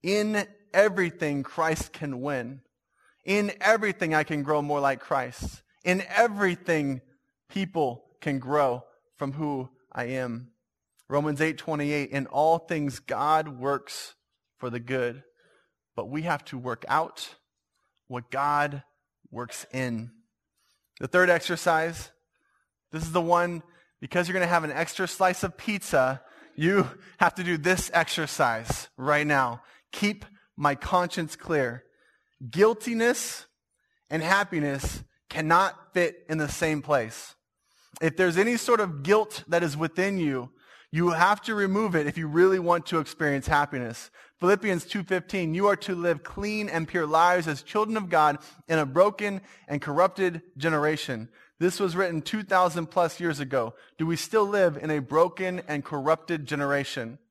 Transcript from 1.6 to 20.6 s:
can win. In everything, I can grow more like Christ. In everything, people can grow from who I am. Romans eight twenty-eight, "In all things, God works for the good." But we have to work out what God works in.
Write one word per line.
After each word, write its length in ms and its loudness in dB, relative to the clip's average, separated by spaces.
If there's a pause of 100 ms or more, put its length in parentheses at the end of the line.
can 280 -8
win. 420 -6 (640)
In 360 0
everything, 540 2
I 80 4
can 220 -4
grow 180 2
more 160 0
like 220 2
Christ. 640 -6 (220)
In 240 0
everything, 920 2 (480)
people 560 -4 (160)
can 180 -2
grow 460 0 (320)
from 160 -6
who 380 -6 (220)
I 120 -6
am. 480 -6 (560)
Romans 320 0
eight 180 0
twenty-eight, 520 -2
"In 160 -4
all 320 2
things, 420 -4
God 480 0
works 680 -6 (440)
for 120 -8
the 100 -6
good." 440 -4 (720)
But 120 -8
we 140 -6
have 240 -2
to 120 -12
work 300 -8
out 480 -2 (680)
what 240 -12
God 540 0 (460)
works 420 -12
in. 400 -4 (880)